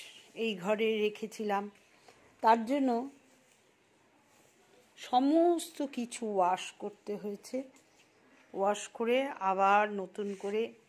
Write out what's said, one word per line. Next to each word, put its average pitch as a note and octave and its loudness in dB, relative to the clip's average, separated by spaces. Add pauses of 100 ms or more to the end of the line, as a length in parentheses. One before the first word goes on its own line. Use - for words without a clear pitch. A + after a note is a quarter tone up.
(340)
এই A3+ -2
ঘরে G#3+ 0
রেখেছিলাম, G#3 -2 (720)
তার A3+ 6
জন্য C4 0 (1900)
সমস্ত D#4+ 2
কিছু A#3+ -6
ওয়াশ F#3 2
করতে G#3 -10
হয়েছে। G#3 -8 (920)
ওয়াশ G3+ -2
করে B3 -2
আবার G3 2
নতুন G3+ -8
করে G#3+ -4 (160)